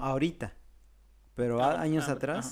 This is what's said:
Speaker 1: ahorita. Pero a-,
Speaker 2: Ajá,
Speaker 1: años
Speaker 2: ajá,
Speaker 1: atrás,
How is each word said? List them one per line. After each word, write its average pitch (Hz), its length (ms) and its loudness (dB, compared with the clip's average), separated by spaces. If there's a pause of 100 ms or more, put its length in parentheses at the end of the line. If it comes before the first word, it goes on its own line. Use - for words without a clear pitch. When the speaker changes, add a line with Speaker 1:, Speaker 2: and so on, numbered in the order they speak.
Speaker 1:
ahorita. 135 500 -2 (800)
Pero 120 280 0
a-, 139 120 4
Speaker 2:
Ajá, 165 80 -2
Speaker 1:
años 156 220 2
Speaker 2:
ajá, 143 100 0
Speaker 1:
atrás, 165 380 -4